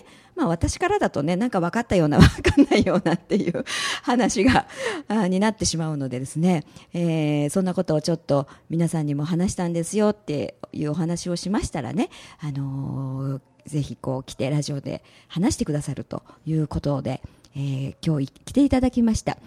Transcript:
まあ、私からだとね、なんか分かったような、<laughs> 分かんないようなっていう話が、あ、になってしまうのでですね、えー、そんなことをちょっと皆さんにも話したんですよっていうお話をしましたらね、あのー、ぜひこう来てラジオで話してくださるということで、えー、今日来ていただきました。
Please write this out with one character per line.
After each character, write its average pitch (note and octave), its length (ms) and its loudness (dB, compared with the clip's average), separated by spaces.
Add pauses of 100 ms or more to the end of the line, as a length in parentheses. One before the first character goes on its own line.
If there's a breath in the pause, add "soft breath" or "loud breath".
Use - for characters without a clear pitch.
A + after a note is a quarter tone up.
(340 loud breath)
ま E4 100 -2
あ、 F3 40 2
私 - 300 0
か F4+ 100 0
ら G#4 100 2
だ C4 100 2
と - 140 -4
ね、 F3 140 0
な A3 100 0
ん B3 40 -2
か F#3+ 100 0
分 E3+ 100 0
か A3+ 100 -2
っ A#3+ 60 -4
た - 80 -2
よ E3+ 120 6
う - 20 4
な、 D3 100 4
<laughs> - 20 12
分 - 220 6
か - 180 4
ん - 80 8
な - 80 4
い - 80 6
よ F3 120 2
う G3 80 0
な E3 100 2
っ - 60 -2
て - 160 -2
い G3 140 0
う - 140 -4 (380 loud breath)
話 A#3+ 400 2
が、 A#3+ 240 4 (400 loud breath)
あ、 G#3 220 0
に F#3 100 2
な G#3+ 120 2
っ G#3 60 -4
て - 80 -4
し E3 120 -2
ま D#3+ 140 -2
う D3+ 60 -4
の C3+ 120 -4
で B2 100 -6
で C3+ 80 -8
す - 100 -8
ね、 E3+ 280 2 (280 loud breath)
え D#3 540 0
ー、 C#3+ 40 -2
そ G3 120 0
ん - 20 2
な F3+ 100 -2
こ F#3 100 0
と D#3 100 0
を D3+ 60 2
ち F3 100 -2
ょ E3 40 2
っ - 40 -4
と C#3+ 300 0 (220 loud breath)
皆 E3 180 0
さ D#3+ 140 -2
ん D3 40 -2
に D3 80 -2
も D3 100 -2
話 F3 280 0
し - 20 -6
た F3 140 -4
ん E3+ 40 -4
で E3+ 120 -2
す G3+ 120 -6
よ G#3+ 140 4
っ G#3 40 0
て - 420 -6 (160)
い - 140 -4
う D3 40 -2
お D3 40 -2
話 E3+ 360 -2
を F3 60 -2
し - 120 -6
ま G#3 140 0
し - 80 -4
た E3 100 -6
ら A#2+ 120 -6
ね、 A#3 180 -2 (300 loud breath)
あ D3+ 100 -6
の C3+ 880 -6
ー、 - 20 -14 (260)
ぜ D3+ 160 -4
ひ B2+ 140 -8
こ C3 220 -6
う C3 60 -10
来 - 100 -16
て C3 160 -2
ラ D3 120 0
ジ D3 100 -6
オ C#3+ 80 -6
で - 240 -10 (240 soft breath)
話 G#3+ 260 0
し - 40 -10
て - 60 -2
く D3+ 80 -4
だ D3 80 -2
さ C#3+ 140 -6
る - 100 -10
と - 180 -10 (220 loud breath)
い D#3 100 -4
う D#3 120 0
こ - 140 -4
と C#3+ 220 -2
で、 - 200 -6 (340 loud breath)
え - 20 -10
ー、 C3+ 360 -4 (100)
今 D#3 160 2
日 C#3 120 -4 (120)
来 - 80 -16
て C#4 120 6
い C4+ 40 4
た C4 120 2
だ B3+ 100 2
き B3 120 2
ま A3+ 120 4
し - 80 -4
た。 - 240 -4